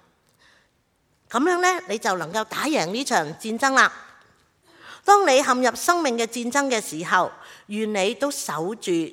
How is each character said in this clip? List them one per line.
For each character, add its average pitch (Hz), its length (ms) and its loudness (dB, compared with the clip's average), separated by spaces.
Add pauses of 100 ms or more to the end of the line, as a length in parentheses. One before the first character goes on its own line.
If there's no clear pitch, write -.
(1300)
咁 233 140 -2
樣 349 180 2
呢， 359 280 2
你 208 100 -4
就 202 180 -2
能 165 160 -6
夠 220 120 -2
打 - 200 -6
贏 254 220 0
呢 226 180 -4
場 165 300 0
戰 220 240 -8
爭 269 160 2
啦。 226 180 4 (1120)
當 403 240 6
你 262 140 6
陷 254 200 2
入 233 120 2
生 349 280 0
命 254 140 0
嘅 233 80 -2
戰 233 260 -6
爭 277 180 0
嘅 233 120 0
時 160 240 -8
候， 180 260 0 (360)
願 214 260 -4
你 202 220 0
都 285 160 -2
守 180 460 -6
住 196 160 -4 (200)